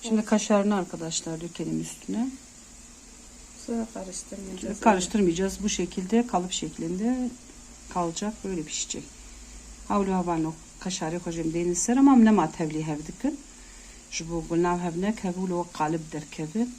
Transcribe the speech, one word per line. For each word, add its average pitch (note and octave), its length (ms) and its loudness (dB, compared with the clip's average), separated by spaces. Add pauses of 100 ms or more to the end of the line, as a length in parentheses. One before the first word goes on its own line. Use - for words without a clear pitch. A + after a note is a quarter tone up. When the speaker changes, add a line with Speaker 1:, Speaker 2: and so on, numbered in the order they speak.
Speaker 1:
Şimdi G#3+ 160 2
kaşarını G#3 520 4
arkadaşlar E3 640 -4
dökelim D#3+ 400 -4
üstüne. G3+ 480 -4 (1400)
Speaker 2:
Sonra A3+ 280 -2
karıştırmayacağız. F#3+ 840 -8
Speaker 1:
Karıştırmayacağız. F#3+ 840 4
Bu G#3 60 0
şekilde F#3+ 580 0
kalıp F#3 260 -2
şeklinde G#3+ 760 -2 (640)
kalacak. F3+ 400 -2 (100)
Böyle F#3 180 -4
pişecek. - 400 -6 (840)
Havlu G3 260 2
havano E3 400 0 (260)
kaşarı F3 400 -4
koyacağım. E3 320 -4
Deyin F3 220 0
ser A#3+ 220 2
ama C4+ 200 10
ne A3 140 10
ma F3+ 220 6
tevli D#3 340 -2
hevdikin. D#3 540 -4 (720)
Ji E3 200 -8
bo E3 180 -4
gulnav F3 300 2
hevnek F3+ 460 -2
hevlu F#3 300 -2
o F3 180 -2
kalıp D#3 400 -2
derkevi. D#3+ 560 -4 (100)